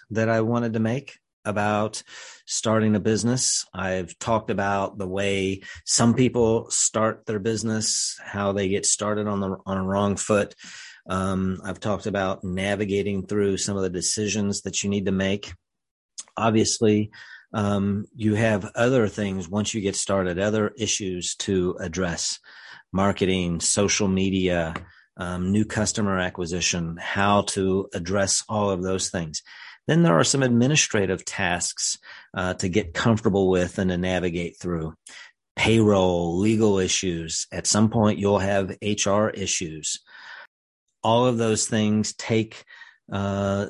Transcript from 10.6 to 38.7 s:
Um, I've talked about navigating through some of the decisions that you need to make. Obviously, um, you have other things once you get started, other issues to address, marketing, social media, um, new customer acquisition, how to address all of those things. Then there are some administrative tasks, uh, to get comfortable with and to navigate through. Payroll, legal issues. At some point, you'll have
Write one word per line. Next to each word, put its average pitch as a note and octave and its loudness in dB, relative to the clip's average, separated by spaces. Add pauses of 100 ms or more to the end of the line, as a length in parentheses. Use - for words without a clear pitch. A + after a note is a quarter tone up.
Um, F#2+ -2
I've F#2 -8
talked G2+ -4
about G2 -2
navigating G2 -2
through G2+ 0
some G2+ -4
of F#2+ -2
the F#2 0
decisions G2+ -2
that - -6
you G2+ -2
need G2+ 0
to G2 0
make. F#2+ -2 (840)
Obviously, G#2+ 2 (400)
um, G2+ 0 (100)
you G#2+ 2
have G#2+ 0
other A#2+ 4
things F#2+ -4
once G2+ -2
you A2 -4
get F#2+ -2
started, F2+ 0
other G#2+ 0
issues F#2 -4
to F2+ 0
address, F2 -4 (540)
marketing, F#2 2
social G2+ 2
media, F#2 2 (440)
um, F2+ -4
new G#2+ 2
customer G#2 0
acquisition, F2 -2
how G2+ 2
to F#2+ 0
address F#2+ 0
all G#2 0
of F2+ -2
those F#2 -2
things. E2 -6 (460)
Then D#3+ 4
there E3 6
are C#3+ 6
some C#3 2
administrative A#2 2
tasks, - -4 (380)
uh, F#2 -2
to F#2+ -4
get E2+ -2
comfortable G2+ 2
with F2+ 2
and F#2 2
to F2+ 0
navigate F2 -2
through. D#2+ -4 (600)
Payroll, F#2 4
legal G#2+ 4
issues. F2 -2
At F2+ -6
some G#2+ 6
point, G#2+ 2
you'll G2+ 4
have G2 -2